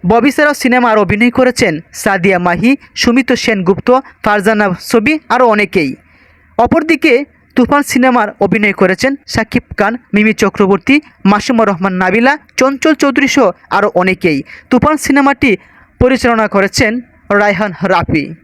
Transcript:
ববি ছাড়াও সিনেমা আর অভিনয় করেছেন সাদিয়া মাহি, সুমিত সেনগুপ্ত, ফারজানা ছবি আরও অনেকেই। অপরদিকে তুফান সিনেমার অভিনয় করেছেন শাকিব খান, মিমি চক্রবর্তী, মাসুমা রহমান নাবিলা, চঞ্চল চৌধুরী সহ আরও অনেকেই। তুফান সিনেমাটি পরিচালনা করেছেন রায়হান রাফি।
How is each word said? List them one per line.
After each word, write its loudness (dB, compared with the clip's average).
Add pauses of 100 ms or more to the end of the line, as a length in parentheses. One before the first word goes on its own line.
ববি 2
ছাড়াও 0
সিনেমা 2
আর 2
অভিনয় 0
করেছেন 0 (300)
সাদিয়া 0
মাহি, 0 (300)
সুমিত 0 (140)
সেনগুপ্ত, -2 (360)
ফারজানা 0 (240)
ছবি 0 (220)
আরও 2 (100)
অনেকেই। -2 (680)
অপরদিকে 0 (440)
তুফান 2 (100)
সিনেমার 2 (160)
অভিনয় 0
করেছেন 0 (200)
শাকিব -4 (120)
খান, 0 (220)
মিমি 2 (100)
চক্রবর্তী, 0 (340)
মাসুমা 2
রহমান -2
নাবিলা, 2 (260)
চঞ্চল -2
চৌধুরী 0
সহ 2 (280)
আরও 0 (120)
অনেকেই। 0 (320)
তুফান 2
সিনেমাটি 0 (500)
পরিচালনা 0
করেছেন 0 (480)
রায়হান 0 (200)
রাফি। 0 (200)